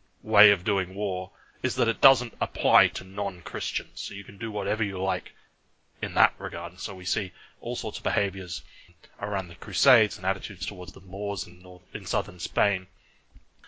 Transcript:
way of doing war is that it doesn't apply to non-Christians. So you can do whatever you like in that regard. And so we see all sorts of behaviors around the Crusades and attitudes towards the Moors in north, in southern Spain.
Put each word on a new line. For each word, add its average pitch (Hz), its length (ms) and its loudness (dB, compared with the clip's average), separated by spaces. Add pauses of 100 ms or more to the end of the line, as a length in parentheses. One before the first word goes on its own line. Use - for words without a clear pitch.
(220)
way 104 280 6
of 92 140 0
doing 95 300 0
war 95 360 -2 (320)
is 127 140 -2
that 120 120 2
it 113 120 -2
doesn't 123 400 6
apply 110 480 4
to - 160 -8
non-Christians. 95 960 -6
So - 140 -10
you 98 100 -10
can 101 140 -14
do 113 120 -4
whatever 104 320 0
you 98 180 -2
like 92 320 0 (680)
in 95 120 -6
that - 240 6
regard. 85 340 -8
And - 80 -18
so 101 140 -8
we 92 100 -8
see 95 280 -4 (280)
all 117 160 -4
sorts - 220 -6
of - 60 -14
behaviors 95 580 -2 (580)
around 98 280 -2
the 87 60 -12
Crusades 113 600 4
and 92 100 -6
attitudes 95 400 -4
towards 92 260 -8
the 95 80 -14
Moors 98 460 -4
in 90 160 -16
north, 92 200 -14 (120)
in 101 100 -8
southern 95 340 -2
Spain. 98 480 0 (800)